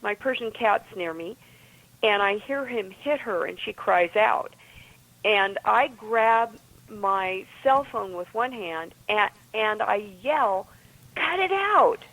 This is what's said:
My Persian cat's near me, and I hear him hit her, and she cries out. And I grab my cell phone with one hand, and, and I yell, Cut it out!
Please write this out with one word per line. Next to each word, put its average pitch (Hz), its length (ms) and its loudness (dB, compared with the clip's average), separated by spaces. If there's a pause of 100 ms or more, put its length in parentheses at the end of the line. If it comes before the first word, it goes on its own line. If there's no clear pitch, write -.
My 208 120 -2
Persian 240 360 -4
cat's 214 460 0
near 170 160 -6
me, 165 240 -10 (640)
and 208 200 4
I 202 160 2
hear 277 280 -6
him 226 240 -6
hit 277 300 -4
her, 185 260 -4
and 180 120 -8
she - 140 -8
cries 180 440 2
out. - 380 2 (720)
And 196 400 2
I 233 240 2
grab 226 720 0 (300)
my 196 560 -2 (180)
cell 269 220 4
phone 196 300 -8
with 175 180 -10
one 247 200 -2
hand, 170 420 -8 (140)
and, 208 220 2 (220)
and 214 300 0
I 208 140 0 (260)
yell, 226 460 0 (460)
Cut 359 260 -2
it 370 120 0
out! 392 460 4 (140)